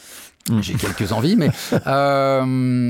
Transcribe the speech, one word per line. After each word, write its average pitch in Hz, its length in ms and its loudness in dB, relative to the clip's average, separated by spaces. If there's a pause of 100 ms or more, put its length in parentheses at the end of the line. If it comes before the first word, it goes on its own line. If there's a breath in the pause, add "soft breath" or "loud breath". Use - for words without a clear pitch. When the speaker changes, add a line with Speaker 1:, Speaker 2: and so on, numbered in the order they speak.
(500 loud breath)
Speaker 1:
Mhm. 110 120 2
Speaker 2:
J'ai 92 120 -6
quelques 101 380 -2
envies, 131 240 2
mais, 160 140 4 (180 loud breath)
Speaker 1:
<laughs> - 180 -2
Speaker 2:
euh, 135 580 2 (460)